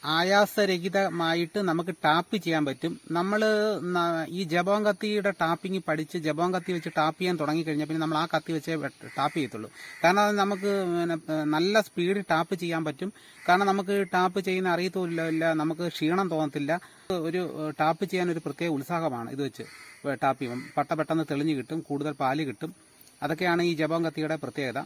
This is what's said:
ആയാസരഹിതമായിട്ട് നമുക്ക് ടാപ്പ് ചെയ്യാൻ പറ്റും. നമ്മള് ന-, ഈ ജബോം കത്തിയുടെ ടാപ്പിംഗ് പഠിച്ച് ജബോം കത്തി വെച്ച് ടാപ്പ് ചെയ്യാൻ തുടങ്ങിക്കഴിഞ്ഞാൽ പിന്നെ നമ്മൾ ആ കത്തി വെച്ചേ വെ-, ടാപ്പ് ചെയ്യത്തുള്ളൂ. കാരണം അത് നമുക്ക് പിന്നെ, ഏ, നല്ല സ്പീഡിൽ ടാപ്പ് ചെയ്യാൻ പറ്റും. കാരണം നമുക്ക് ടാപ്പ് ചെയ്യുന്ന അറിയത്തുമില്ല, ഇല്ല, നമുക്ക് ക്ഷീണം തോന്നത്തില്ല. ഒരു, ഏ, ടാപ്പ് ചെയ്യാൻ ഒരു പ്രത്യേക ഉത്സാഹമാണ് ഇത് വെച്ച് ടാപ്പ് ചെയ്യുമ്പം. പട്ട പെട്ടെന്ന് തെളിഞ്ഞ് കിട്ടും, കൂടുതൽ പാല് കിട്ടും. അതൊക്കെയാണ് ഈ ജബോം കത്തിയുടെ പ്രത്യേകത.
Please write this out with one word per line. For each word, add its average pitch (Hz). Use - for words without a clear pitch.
ആയാസരഹിതമായിട്ട് 180
നമുക്ക് 170
ടാപ്പ് 170
ചെയ്യാൻ 160
പറ്റും. 147
നമ്മള് 208
ന-, 170
ഈ 190
ജബോം 190
കത്തിയുടെ 208
ടാപ്പിംഗ് 170
പഠിച്ച് 156
ജബോം 156
കത്തി 180
വെച്ച് 160
ടാപ്പ് 160
ചെയ്യാൻ 180
തുടങ്ങിക്കഴിഞ്ഞാൽ 151
പിന്നെ 160
നമ്മൾ 160
ആ -
കത്തി 160
വെച്ചേ 165
വെ-, 139
ടാപ്പ് 147
ചെയ്യത്തുള്ളൂ. 113
കാരണം 190
അത് 208
നമുക്ക് 202
പിന്നെ, 170
ഏ, 156
നല്ല 196
സ്പീഡിൽ 190
ടാപ്പ് 170
ചെയ്യാൻ 165
പറ്റും. 170
കാരണം 190
നമുക്ക് 196
ടാപ്പ് 185
ചെയ്യുന്ന 185
അറിയത്തുമില്ല, 175
ഇല്ല, 160
നമുക്ക് 165
ക്ഷീണം 175
തോന്നത്തില്ല. 147
ഒരു, 180
ഏ, 156
ടാപ്പ് 165
ചെയ്യാൻ 180
ഒരു 160
പ്രത്യേക 165
ഉത്സാഹമാണ് 135
ഇത് 139
വെച്ച് 127
ടാപ്പ് 135
ചെയ്യുമ്പം. 123
പട്ട 143
പെട്ടെന്ന് 156
തെളിഞ്ഞ് 147
കിട്ടും, 160
കൂടുതൽ 143
പാല് 139
കിട്ടും. 156
അതൊക്കെയാണ് 170
ഈ 170
ജബോം 160
കത്തിയുടെ 156
പ്രത്യേകത. 131